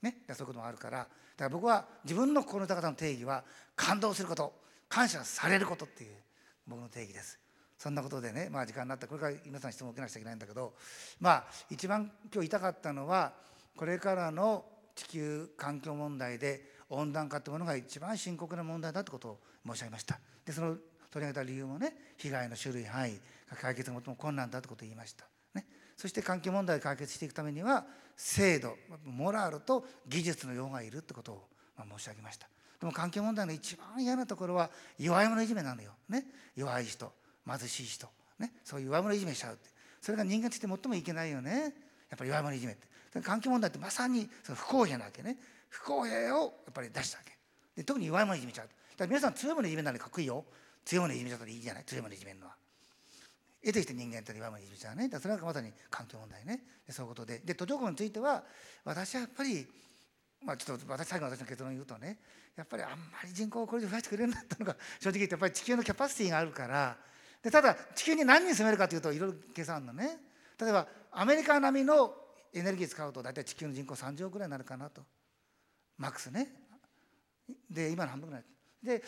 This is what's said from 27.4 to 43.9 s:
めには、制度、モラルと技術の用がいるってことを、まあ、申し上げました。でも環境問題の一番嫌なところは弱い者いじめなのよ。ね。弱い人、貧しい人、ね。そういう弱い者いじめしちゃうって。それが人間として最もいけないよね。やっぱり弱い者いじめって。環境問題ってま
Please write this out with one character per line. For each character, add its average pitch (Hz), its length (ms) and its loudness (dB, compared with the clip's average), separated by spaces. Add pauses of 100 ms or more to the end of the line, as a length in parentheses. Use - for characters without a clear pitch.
め 151 100 -4
に 151 100 -6
は、 247 240 4 (300)
制 185 420 6
度、 117 180 -4 (280)
モ 139 280 -2
ラ 202 180 0
ル 151 100 -6
と 254 260 2 (200)
技 160 160 0
術 160 240 -2
の 127 60 -6
用 127 160 -4
が 131 140 -6
い 110 80 -10
る 135 80 -10
っ - 20 -8
て - 140 -16
こ 117 80 -14
と 113 100 -12
を、 98 160 -16 (280)
ま 110 80 -14
あ、 104 140 -14
申 - 60 -10
し - 40 -10
上 107 60 -12
げ 107 80 -16
ま 107 80 -14
し - 60 -14
た。 - 120 -20 (300)
で 175 80 -6
も 160 60 -2
環 170 180 -2
境 202 120 -2
問 220 120 2
題 202 120 0
の 156 60 -2
一 156 240 -8
番 233 260 -6
嫌 247 140 4
な 254 100 0
と 196 100 -4
こ 185 100 -4
ろ 175 80 0
は 170 160 4 (280)
弱 175 240 8
い 220 60 10
者 226 140 4
い 220 40 4
じ 226 80 0
め 190 80 0
な 127 120 -4
の 113 80 -10
よ。 104 100 -14 (160)
ね。 262 180 0 (300)
弱 127 240 0
い 117 40 -2
人、 107 280 -8 (340)
貧 117 120 -4 (100)
し - 120 -4
い - 40 -8
人、 - 240 -10 (300)
ね。 233 140 -4 (120)
そ 143 140 -8
う - 20 -4
い 135 40 -4
う - 20 -4
弱 147 120 4
い 185 40 6
者 208 120 2
い 208 40 2
じ 190 80 -2
め 143 80 -2
し - 40 -4
ち - 60 -6
ゃ 113 80 -8
う - 20 -10
っ - 20 -14
て。 - 140 -20 (300)
そ - 100 -4
れ 214 80 0
が 214 60 2
人 208 180 2
間 240 80 0
と - 60 -8
し - 20 -10
て 220 80 -4
最 190 200 -2
も 247 80 0
い 170 80 0
け 170 100 -4
な 165 120 -2
い 156 60 -2
よ 135 100 -2
ね。 269 340 -2 (360)
や 123 60 -10
っ - 20 -18
ぱ 131 60 -6
り 131 60 -2
弱 151 100 4
い - 20 -2
者 143 140 -2
い - 20 -4
じ 120 80 -4
め 110 60 -4
っ 98 40 -10
て。 - 440 -10
環 214 200 0
境 262 100 0
問 247 100 6
題 196 100 4
っ - 20 -14
て - 60 -10
ま 185 120 -6